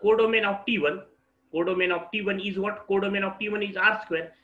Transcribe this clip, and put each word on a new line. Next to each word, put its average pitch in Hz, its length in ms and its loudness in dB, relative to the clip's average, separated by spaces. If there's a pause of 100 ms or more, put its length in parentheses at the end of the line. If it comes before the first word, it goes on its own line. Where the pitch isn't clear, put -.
codomain 220 400 4
of 196 220 -2
T 226 120 0
one, 147 240 0 (520)
codomain 180 380 2
of 170 180 -4
T 214 120 -6
one 190 180 -2
is 196 180 -6
what? - 300 -4
Codomain 196 340 0
of 190 160 -4
T 214 100 -6
one 208 140 -2
is 196 140 -6
R 214 280 2
square 165 280 -4 (120)